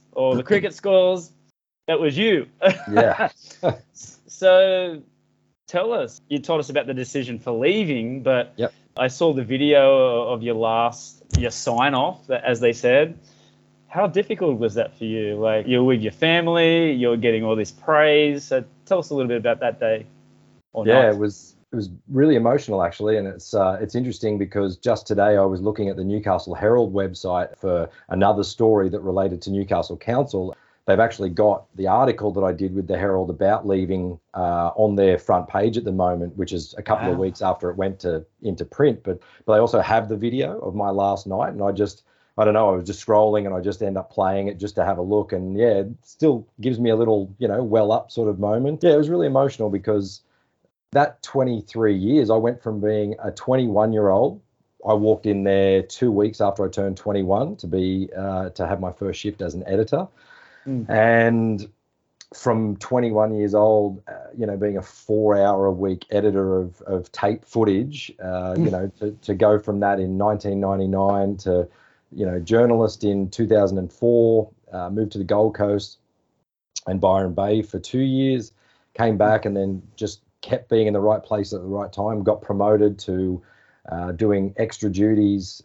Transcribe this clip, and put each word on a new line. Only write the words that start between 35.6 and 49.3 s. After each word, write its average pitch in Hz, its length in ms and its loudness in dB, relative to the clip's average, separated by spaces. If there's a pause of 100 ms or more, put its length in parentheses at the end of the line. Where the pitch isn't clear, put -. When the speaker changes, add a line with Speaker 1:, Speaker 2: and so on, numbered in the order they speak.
Speaker 2:
at 117 80 -6
the 104 80 -4
moment, 90 460 -4
which 92 160 -6
is 82 240 -10
a - 40 -14
couple 110 280 -2
of 87 80 -2
Speaker 1:
Wow. 95 60 -2
Speaker 2:
weeks 95 180 -8
after 90 260 -4
it 87 80 -6
went 95 240 -6
to, 80 240 -6 (160)
into 104 240 -6
print. 143 380 -2
But, 92 180 -8 (240)
but 107 80 2
they 107 80 6
also 113 200 2
have 107 280 0
the 110 80 -4
video 123 440 -4
of 92 140 -8
my 101 140 -4
last 98 380 -2
night. 98 260 -4
And 101 100 -8
I 98 100 -2
just, 98 320 -4 (340)
I 110 60 4
don't 107 100 4
know, 107 160 4
I - 60 2
was 90 80 -6
just 95 220 -10
scrolling 107 380 4
and 98 100 -6
I 92 60 -4
just 95 220 -6
end 98 160 -4
up - 120 -10
playing 98 380 -2
it 104 100 -10
just 101 180 -10
to 90 80 0
have 95 120 0
a 90 60 -6
look. 101 300 -2
And 92 240 -6
yeah, 107 240 2
it 98 80 -4 (140)
still 135 440 -2 (160)
gives 117 180 -2
me 120 80 2
a 110 80 4
little, 107 420 0
you 123 80 -2
know, 104 160 0
well 107 300 2
up - 180 -2
sort 117 180 -2
of 98 120 -4
moment. 123 420 -2
Yeah, 170 120 6
it - 20 6
was 151 140 2
really 175 160 0
emotional 135 420 0